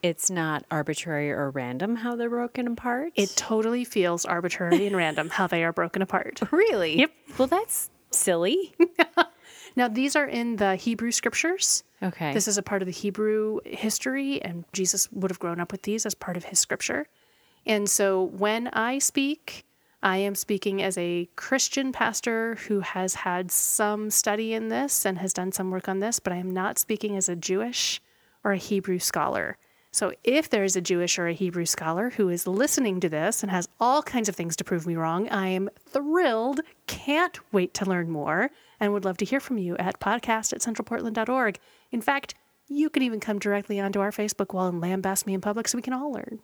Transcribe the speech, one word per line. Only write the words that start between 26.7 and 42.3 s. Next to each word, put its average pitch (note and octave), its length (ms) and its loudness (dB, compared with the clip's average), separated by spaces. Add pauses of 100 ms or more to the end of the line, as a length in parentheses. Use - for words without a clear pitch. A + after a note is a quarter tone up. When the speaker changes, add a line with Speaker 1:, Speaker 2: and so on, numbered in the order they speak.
Speaker 2:
speaking G#3 400 -2
as F#3+ 100 -2
a F3+ 80 -2
Jewish F#3+ 640 -2 (440)
or G#3 80 0
a G3 60 2
Hebrew F#3 420 -2
scholar. - 580 -2 (340)
So - 200 0 (120)
if D4 260 4
there G#3 140 2
is F#3+ 120 2
a F#3 60 0
Jewish F3 360 2
or F3 100 0
a E3+ 60 0
Hebrew F3 320 -2
scholar E3 460 0
who G3+ 180 2
is F3 180 0
listening G#3 520 2
to F3+ 100 2
this D#3+ 340 0
and G3 80 -2
has F3+ 180 0 (100)
all B3+ 240 4
kinds A#3 260 -2
of F#3 60 -6
things E3 220 -4
to - 60 -6
prove E3+ 240 -2
me E3+ 80 0
wrong, E3 340 0
I F#3+ 200 0
am F#3 200 0 (180)
thrilled, C#4 720 2 (260)
can't D#4+ 520 0 (120)
wait F#3 240 2
to G3+ 100 -2
learn F3+ 240 0
more, D#3+ 400 0 (300)
and G#3 120 2
would G3+ 140 0
love F#3 120 0
to G3+ 80 0
hear C4 140 0
from B3+ 200 -4
you F3+ 180 -2
at F3+ 240 -2
podcast A3 500 0
at - 100 -6
centralportland A3+ 520 -4
dot A3 160 0
org. B3 300 2 (320)
In A#3+ 100 -2
fact, C#4 320 0 (340)